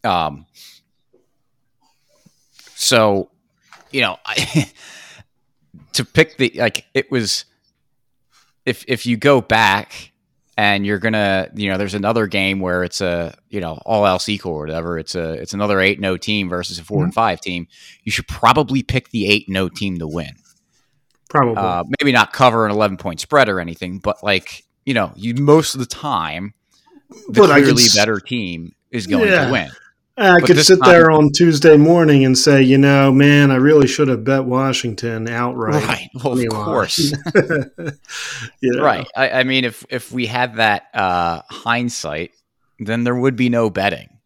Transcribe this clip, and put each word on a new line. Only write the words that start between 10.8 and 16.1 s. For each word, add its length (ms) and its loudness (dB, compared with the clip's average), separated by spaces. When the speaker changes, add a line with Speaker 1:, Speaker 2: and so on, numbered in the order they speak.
Speaker 1:
you're 140 -2
gonna, 560 -2
you 160 -6
know, 80 -4
there's 160 -6
another 320 -2
game 340 -2
where 240 -2
it's 160 -10
a, 340 -6
you 120 -10
know, 260 -10
all 200 0
else 220 0
equal 240 -6
or 80 -8
whatever, 380 -8
it's 160 -12
a, 180 -6
it's 220 -12
another 260 -2
eight 180 0
and 80 -6
oh 100 -2